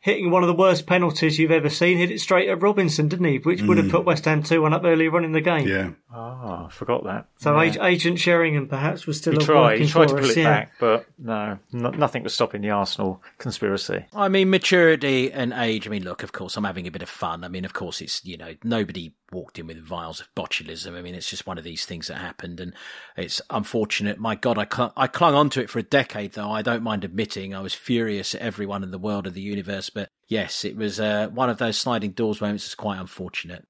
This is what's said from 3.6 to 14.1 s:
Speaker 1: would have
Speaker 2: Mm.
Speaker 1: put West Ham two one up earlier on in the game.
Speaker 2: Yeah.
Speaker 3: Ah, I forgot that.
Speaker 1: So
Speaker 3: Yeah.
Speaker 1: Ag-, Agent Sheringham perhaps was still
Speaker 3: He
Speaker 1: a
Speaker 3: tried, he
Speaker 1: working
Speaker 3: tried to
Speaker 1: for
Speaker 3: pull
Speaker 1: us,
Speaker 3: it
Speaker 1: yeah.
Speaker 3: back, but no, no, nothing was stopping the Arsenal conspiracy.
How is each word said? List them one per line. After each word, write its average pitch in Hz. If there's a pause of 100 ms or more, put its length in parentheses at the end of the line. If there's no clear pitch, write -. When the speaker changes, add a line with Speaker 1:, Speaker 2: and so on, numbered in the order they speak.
Speaker 1:
would 208
have 196
Speaker 2:
Mm. 190
Speaker 1:
put 175
West 160
Ham 156
two 165
one 156
up 180
earlier 160
on 170
in 156
the 156
game. 156
Speaker 2:
Yeah. 95 (200)
Speaker 3:
Ah, 117
I -
forgot -
that. 95 (100)
Speaker 1:
So 147
Speaker 3:
Yeah. 165
Speaker 1:
Ag-, 160
Agent 175
Sheringham 165
perhaps 143
was 151
still 165
Speaker 3:
He 151
Speaker 1:
a -
Speaker 3:
tried, 135
he 131
Speaker 1:
working 151
Speaker 3:
tried 156
to 139
Speaker 1:
for 139
Speaker 3:
pull 135
Speaker 1:
us, 117
Speaker 3:
it -
Speaker 1:
yeah. 156
Speaker 3:
back, 107
but 117 (120)
no, 107 (120)
no, 120
nothing 131
was -
stopping 110
the 104
Arsenal 98 (160)
conspiracy. 98